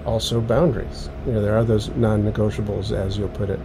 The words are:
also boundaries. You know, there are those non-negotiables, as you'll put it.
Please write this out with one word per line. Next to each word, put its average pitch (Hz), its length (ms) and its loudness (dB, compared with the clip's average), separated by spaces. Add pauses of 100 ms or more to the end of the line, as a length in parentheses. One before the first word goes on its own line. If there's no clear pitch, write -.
also 113 360 0
boundaries. 120 720 0 (160)
You 131 60 -2
know, 107 100 2
there 104 140 2
are 113 80 4
those 110 320 2
non-negotiables, 107 960 0
as 98 260 -2
you'll 98 100 -2
put 101 220 -4
it. - 140 -2